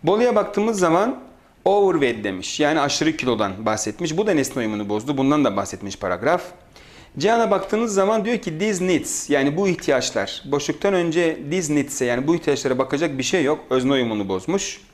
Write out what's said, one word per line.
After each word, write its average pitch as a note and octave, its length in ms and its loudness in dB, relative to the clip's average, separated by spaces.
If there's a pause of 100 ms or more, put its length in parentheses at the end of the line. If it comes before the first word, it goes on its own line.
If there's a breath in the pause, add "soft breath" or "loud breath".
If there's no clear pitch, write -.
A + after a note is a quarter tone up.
Bolu'ya G#3+ 320 4
baktığımız G#3 440 0
zaman F3+ 440 2 (420 loud breath)
overweight E3+ 600 2
demiş. F#2+ 360 -6
Yani D3 200 2
aşırı D3+ 360 0
kilodan G#2+ 500 -2
bahsetmiş. A2 500 -2
Bu G#3 100 0
da G#3 60 2
nesne C#3 280 0
uyumunu G#2 280 -4
bozdu. A#2 280 -2
Bundan C#3 280 2
da G2+ 120 2
bahsetmiş G2 400 -6
paragraf. G#2 460 -2 (760 loud breath)
Cihan'a A3 320 2
baktığınız G#3+ 440 0
zaman G3 300 2
diyor A#3 140 0
ki D#3 200 -6
"these F#3 280 -2
needs", - 440 -2
yani C#3+ 260 2
bu G3 120 2
ihtiyaçlar. B2 760 -2
Boşluktan C#3+ 500 -2
önce E3+ 440 0 (120)
"these D#3+ 240 -2
needs'e", C3+ 300 0
yani B2 220 0
bu E3 80 4
ihtiyaçlara C3+ 440 0
bakacak C#3+ 400 -2
bir C3 40 -4
şey E3+ 220 0
yok. C#3 160 0 (100)
Özne C3 220 2
uyumunu A2+ 360 0
bozmuş. A#2+ 520 -4 (140)